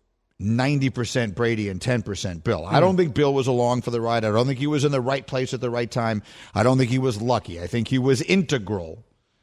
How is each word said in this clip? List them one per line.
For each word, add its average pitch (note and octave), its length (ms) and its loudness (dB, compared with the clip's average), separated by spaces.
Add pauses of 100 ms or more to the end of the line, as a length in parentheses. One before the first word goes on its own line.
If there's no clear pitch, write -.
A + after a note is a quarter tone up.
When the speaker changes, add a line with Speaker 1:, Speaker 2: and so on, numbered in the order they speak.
(400)
Speaker 1:
ninety C3 500 0
percent A#2 460 -2
Brady A2+ 340 0
and F#2 100 -6
ten B2 220 0
percent F#2 420 -6
Bill. E2+ 220 0
I A2 140 2
don't F#3 140 6
Speaker 2:
Hmm. F3+ 40 0
Speaker 1:
think E3 160 2
Bill C#3+ 220 2
was C3+ 100 0
along B2 380 2
for B2+ 80 -6
the A#2 100 -2
ride. A#2 240 0
I G#2+ 60 2
don't A2+ 160 2
think C#3 100 -2
he C#3 80 -2
was D3 180 0
in D3 80 2
the C#3 80 0
right C3 280 -2
place B2+ 260 -4
at A#2+ 80 -4
the B2 80 -2
right A#2+ 220 -4
time. A2+ 320 -2 (320)
I G#2 80 4
don't C3 160 6
think B2+ 100 2
he B2+ 80 0
was B2+ 240 0
lucky. A2 400 -2
I F2+ 60 -8
think A#2 220 -2
he C3 100 2
was B2+ 240 2
integral G#2+ 840 -2 (380)